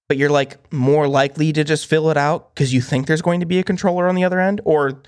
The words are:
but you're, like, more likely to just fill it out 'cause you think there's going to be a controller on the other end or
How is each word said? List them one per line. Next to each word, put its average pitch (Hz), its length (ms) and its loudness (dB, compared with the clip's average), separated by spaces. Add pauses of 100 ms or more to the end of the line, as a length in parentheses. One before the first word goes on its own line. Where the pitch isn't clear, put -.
but 143 80 -2
you're, 143 120 2
like, 139 440 -2
more 143 340 2
likely 139 460 0
to 151 100 0
just 151 220 -2
fill 156 240 0
it 151 80 0
out 147 380 -2
'cause 131 180 0
you 131 80 2
think 131 240 -2
there's 156 160 0
going 175 180 0
to 175 60 -4
be 180 140 0
a 185 40 0
controller 180 460 -2
on 185 60 0
the 180 80 0
other 180 180 0
end 196 240 0
or 143 420 0